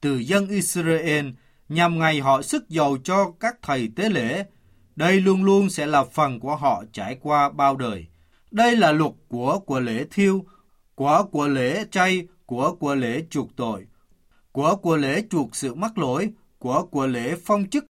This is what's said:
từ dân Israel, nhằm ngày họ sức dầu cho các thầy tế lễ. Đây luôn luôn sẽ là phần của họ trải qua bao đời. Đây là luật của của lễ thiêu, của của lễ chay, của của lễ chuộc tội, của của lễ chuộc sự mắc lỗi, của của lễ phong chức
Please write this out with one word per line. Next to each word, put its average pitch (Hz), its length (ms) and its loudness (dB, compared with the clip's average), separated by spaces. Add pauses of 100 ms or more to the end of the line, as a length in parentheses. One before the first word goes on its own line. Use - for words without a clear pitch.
từ 143 160 0
dân 190 300 0
Israel, 165 760 0 (440)
nhằm 165 300 2
ngày 160 200 2
họ 135 220 2
sức - 280 -4
dầu 147 340 2
cho 185 360 0
các 214 220 -4
thầy 131 340 -2
tế 208 140 0
lễ. 156 360 -2 (500)
Đây 185 260 4
luôn 190 220 4
luôn 196 260 4
sẽ 156 160 -6
là 147 180 2
phần 135 360 -2
của 135 160 -4
họ 135 280 0 (100)
trải 110 280 -8
qua 147 280 2
bao 139 260 2
đời. 107 320 -8 (440)
Đây 240 240 4
là 185 160 4
luật 156 200 2 (160)
của 127 320 -2
của 135 200 -4
lễ 120 320 -4
thiêu, 190 340 2 (500)
của 147 360 4
của 147 160 0
lễ 139 440 0
chay, 185 360 2 (180)
của 131 300 -2
của 143 200 -2
lễ 131 340 -2
chuộc 131 260 -6
tội, 107 300 -6 (680)
của 156 240 2
của 170 220 0
lễ 143 320 0
chuộc 151 260 -2
sự 127 180 -6
mắc 208 240 -6
lỗi, 160 320 -2 (300)
của 139 260 -2
của 139 220 -2
lễ 123 280 -4 (100)
phong 202 200 0
chức 285 200 -4 (120)